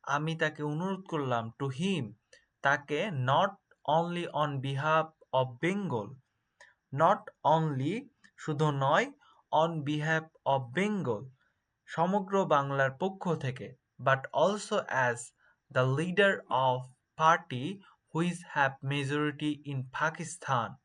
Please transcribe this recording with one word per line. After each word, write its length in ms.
আমি 180
তাকে 180
অনুরোধ 300
করলাম 320
to 80
him, 240
তাকে 340
not 220
only 280
on 80
behalf 400
of 80
Bengal, 440
not 180
only 400
শুধু 240
নয়, 220
on 180
behalf 360
of 80
Bengal, 460
সমগ্র 460
বাংলার 380
পক্ষ 200
থেকে, 240
but 140
also 340
as 100
the 140
leader 360
of 80
party 460
which 260
have 200
majority 600
in 80
Pakistan 680